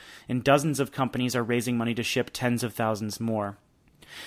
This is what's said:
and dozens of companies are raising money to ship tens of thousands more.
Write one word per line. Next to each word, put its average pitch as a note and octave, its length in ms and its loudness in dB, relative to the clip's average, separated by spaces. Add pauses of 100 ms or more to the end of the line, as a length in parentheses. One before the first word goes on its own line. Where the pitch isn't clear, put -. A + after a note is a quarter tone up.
(280)
and B2 160 -2
dozens C#3 380 4
of C3 100 -2
companies B2+ 440 0
are A#2+ 80 2
raising A#2+ 340 0
money A#2 180 0
to A#2 80 -2
ship A#2+ 300 0
tens A#2+ 280 0
of A#2 120 -4
thousands A2 480 -2
more. G#2+ 360 -2 (680)